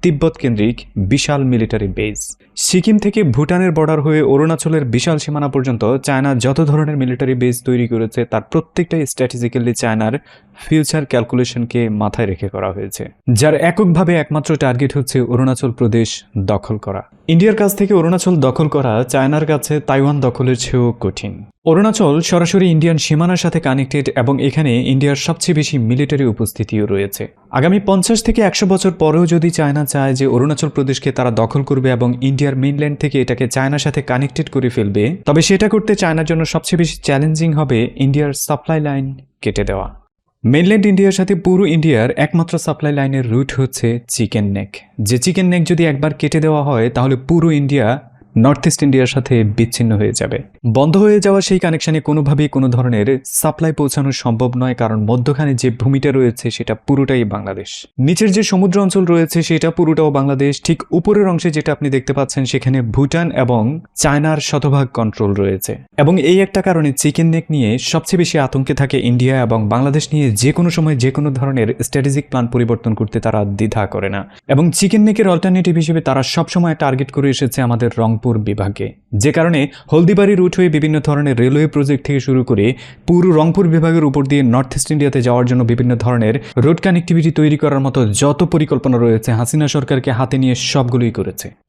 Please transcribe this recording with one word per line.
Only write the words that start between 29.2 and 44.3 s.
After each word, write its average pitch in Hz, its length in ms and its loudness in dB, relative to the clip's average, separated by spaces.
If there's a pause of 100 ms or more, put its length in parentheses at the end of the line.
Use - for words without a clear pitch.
যদি 170 180 2
চায়না 147 320 0 (100)
চায় 135 260 0
যে 135 60 2 (100)
অরুণাচল 143 340 0
প্রদেশকে 139 420 -2
তারা 123 200 0 (100)
দখল 113 280 0
করবে 131 280 2
এবং 120 120 2 (200)
ইন্ডিয়ার 135 320 0
মেইনল্যান্ড 143 380 -2
থেকে 139 240 -2
এটাকে 127 220 -2 (100)
চায়নার 147 300 0
সাথে 147 160 -2 (100)
কানেক্টেড 139 440 -2
করে 127 140 0
ফেলবে, 104 340 0 (220)
তবে 147 160 4
সেটা 196 320 2
করতে 220 280 2
চায়নার 160 280 -2
জন্য 165 120 0 (120)
সবচেয়ে 170 280 -2
বেশি 165 140 -2 (100)
চ্যালেঞ্জিং 156 440 0 (100)
হবে 131 180 0 (280)
ইন্ডিয়ার 143 260 0 (140)
সাপ্লাই 156 420 -2
লাইন 139 180 -4 (380)
কেটে 104 260 -2
দেওয়া। 95 180 -4 (560)
মেইনল্যান্ড 175 480 2
ইন্ডিয়ার 190 280 2
সাথে 190 140 0 (120)
পুরো 185 180 2 (120)
ইন্ডিয়ার 147 340 2 (160)
একমাত্র 170 280 -2 (120)
সাপ্লাই 151 320 -2
লাইনের 135 360 -2
রুট 135 160 0 (100)
হচ্ছে 131 280 -2 (260)
চিকেন 107 320 -2 (100)